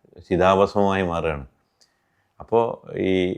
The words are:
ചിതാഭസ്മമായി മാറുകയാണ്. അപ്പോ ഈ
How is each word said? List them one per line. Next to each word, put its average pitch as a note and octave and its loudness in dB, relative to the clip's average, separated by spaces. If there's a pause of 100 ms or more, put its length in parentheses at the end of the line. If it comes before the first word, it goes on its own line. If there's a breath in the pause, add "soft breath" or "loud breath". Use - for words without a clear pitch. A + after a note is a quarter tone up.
(280)
ചിതാഭസ്മമായി G2 2
മാറുകയാണ്. E2 -4 (920)
അപ്പോ A#2 0 (360)
ഈ F#2+ 0 (260)